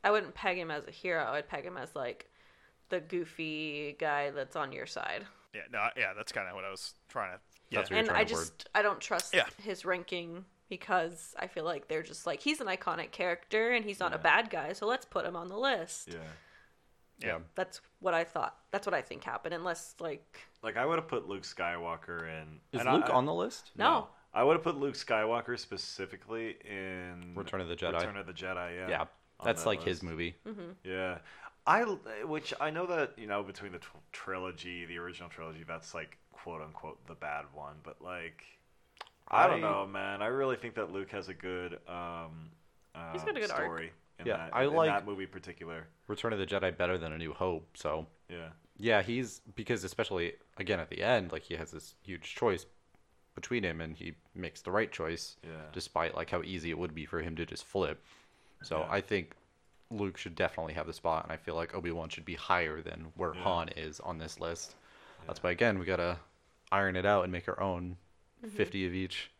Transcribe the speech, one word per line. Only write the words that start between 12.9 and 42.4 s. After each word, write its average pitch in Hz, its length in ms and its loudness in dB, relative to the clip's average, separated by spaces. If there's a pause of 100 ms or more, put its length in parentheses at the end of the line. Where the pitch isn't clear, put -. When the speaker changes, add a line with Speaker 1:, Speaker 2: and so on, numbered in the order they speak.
Speaker 1:
character 196 640 2
and 233 120 4
he's 202 160 -4
not 180 120 2
a 143 40 -2
Speaker 4:
Yeah. 160 60 -4
Speaker 1:
bad 202 280 8
guy, 156 220 -2
so 208 140 -4
let's 254 180 0
put 175 220 -2
him 175 100 -4
on 170 120 -6
the 202 100 -6
list. 233 500 0
Speaker 4:
Yeah. 85 80 -8 (1000)
Speaker 2:
Yeah. - 100 -6
Speaker 3:
Yeah. 85 100 0 (160)
Speaker 1:
That's 185 260 -4 (200)
what 185 140 2
I 165 100 4
thought. - 340 -2 (140)
That's 202 140 0
what 190 80 2
I 143 80 4
think - 220 -10
happened, 156 300 -4
unless, 170 460 -4
like - 480 -8 (140)
Speaker 4:
Like, 110 140 -2
I 120 100 4
would've 160 200 2
put 123 220 -2
Luke 98 160 -4
Skywalker 85 840 -2
in. 78 320 -10 (120)
Speaker 3:
Is 120 80 -2
Speaker 4:
And 123 80 2
I, 131 80 6
Speaker 3:
Luke 123 140 4
Speaker 4:
I - 20 4
Speaker 3:
on 127 140 6
the 156 80 2
list? 190 420 -2
Speaker 1:
No. 202 80 2
Speaker 4:
No. 269 240 6 (240)
I - 100 4
would've 165 220 8
put 170 120 2
Luke 139 180 0
Skywalker 117 640 2
specifically 107 1080 -6
in 90 720 -8
Speaker 3:
Return 95 240 -4
of 87 80 -2
the 85 80 -2
Jedi. 85 180 0
Speaker 4:
Return 98 220 2
of 98 100 -6
the 90 60 -10
Jedi, 90 440 -4
yeah. 92 120 -4
Speaker 3:
Yeah. 85 120 2 (400)
Speaker 4:
On - 40 -12
Speaker 3:
That's, 113 180 4
Speaker 4:
that 117 60 4
Speaker 3:
like, 101 140 4
his 92 200 0
Speaker 4:
list. - 0 -
Speaker 3:
movie. 82 320 -2 (120)
Speaker 1:
Mm-hmm. 202 240 -10 (120)
Speaker 4:
Yeah. 92 360 -2 (480)
I, 190 160 8 (420)
which 151 360 -4
I 151 100 2
know 170 160 -2
that, 165 320 2
you 110 80 -8
know, 101 160 0
between 98 300 -8
the 87 60 -10
tw-, - 180 -16 (160)
trilogy, 90 760 -6
the 85 120 -8
original 87 320 -8
trilogy, 82 360 -10
that's, 82 280 -8
like, 80 240 -10 (140)
quote 82 300 -8
unquote - 440 -12
the 82 80 -12
bad 73 300 -4 (100)
one, 76 300 -12
but, - 180 -14
like, 85 400 -8 (840)
I 147 180 10
don't 156 180 6
Speaker 3:
I 107 60 4
Speaker 4:
know, 98 160 2
man. 98 340 -4
I 107 60 2
really 131 300 2
think 117 180 -10
that 95 180 -2
Luke 98 200 -4
has 90 160 -6
a 92 60 -8
good, 90 440 -4 (100)
um, 82 600 -8 (600)